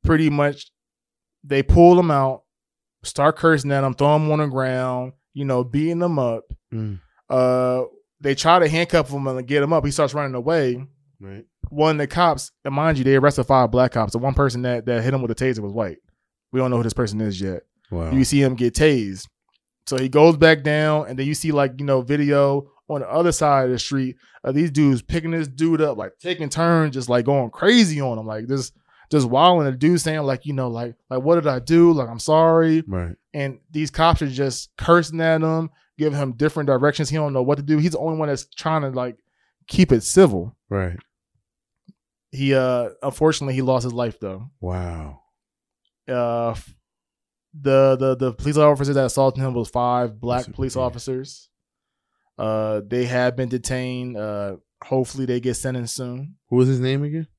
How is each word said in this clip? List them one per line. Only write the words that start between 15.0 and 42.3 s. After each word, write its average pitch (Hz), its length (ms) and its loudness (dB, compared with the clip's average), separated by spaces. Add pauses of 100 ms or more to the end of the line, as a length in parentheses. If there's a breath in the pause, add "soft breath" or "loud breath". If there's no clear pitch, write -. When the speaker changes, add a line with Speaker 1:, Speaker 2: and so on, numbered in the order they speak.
Speaker 1:
hit 131 100 0
him 131 80 -2
with 113 140 -4
the - 100 -6
taser 120 140 -2
was 101 140 -8
white. 101 240 -6 (540)
We 127 80 -2
don't 127 120 0
know 120 60 0
who 117 60 0
this 110 100 -2
person 107 280 -4
is 101 180 -4
yet. 95 220 -8 (300)
Speaker 2:
Wow. 82 200 -4
Speaker 1:
You 131 120 4
see 139 180 2
him 131 140 2
get 120 180 -2
tased. 117 540 0 (580)
So 135 120 -6
he 131 120 -2
goes 151 260 8
back 156 280 6
down, 151 440 0
and 127 120 -8
then 139 80 -2
you 147 80 -2
see, 156 160 -4
like, 139 280 0
you 143 60 -6
know, 135 160 2
video 143 680 0 (160 soft breath)
on 147 140 -6
the 92 80 -10
other 165 220 2
side 143 340 2
of 127 60 0
the 123 80 -2
street 131 360 -4 (280 soft breath)
of 135 120 -4
these 156 160 2
dudes 139 320 4
picking 160 280 -4
this 160 160 -4
dude 156 340 0
up, 139 160 0
like, 98 220 -10
taking 170 300 -6
turns, 160 460 2
just, 123 140 -6
like, 123 160 2
going 135 260 0
crazy 190 500 4
on 123 160 -4
him, 110 80 -10
like, 110 220 -10
this, 131 240 -4 (400 soft breath)
just 135 180 4
wilding. 151 420 4
The 127 60 -6
dude 160 240 2
saying, 156 220 -4
like, 135 240 -4
you 147 60 -6
know, 131 160 -4
like, 117 260 -8 (140)
like, 131 120 -4
"What 165 140 4
did 151 120 0
I 131 120 0
do? 165 340 6
Like, 127 160 -2
I'm 117 100 -12
sorry." 160 680 2
Speaker 2:
Right. 87 280 -6 (180)
Speaker 1:
And 139 260 -8 (100)
these 151 220 -4
cops 160 320 2
are 143 40 -4
just 135 500 -4
cursing 165 440 2
at 160 200 2
him, 160 280 -2 (300)
giving 151 180 0
him 135 160 -4
different 147 340 -2
directions. 143 420 0
He 156 80 -2
don't 147 160 -2
know 127 100 0
what 139 140 0
to 143 60 -10
do. 151 140 0
He's 165 140 2
the - 80 -6
only 160 180 -4
one 156 120 -2
that's 135 160 -6
trying 160 380 -4
to, 135 60 -4
like, 127 280 -6 (500)
keep - 240 4
it 113 120 4
civil. 113 520 2 (140)
Speaker 2:
Right. 92 280 -4 (1300)